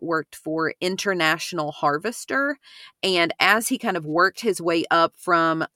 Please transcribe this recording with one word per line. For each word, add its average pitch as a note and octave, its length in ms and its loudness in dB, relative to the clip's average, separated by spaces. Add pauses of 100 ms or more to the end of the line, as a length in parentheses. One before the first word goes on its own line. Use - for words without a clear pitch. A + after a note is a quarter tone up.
worked D#3+ 320 -4
for D#3+ 460 -4
International E3+ 920 -2
Harvester, A3 880 -2 (420)
and F3 380 2
as G#3 300 2
he C4 100 -2
kind G3 180 -2
of D#3+ 80 -6
worked E3+ 360 0
his G3+ 200 -2
way E3+ 300 0
up E3 260 4
from E3 480 0 (120)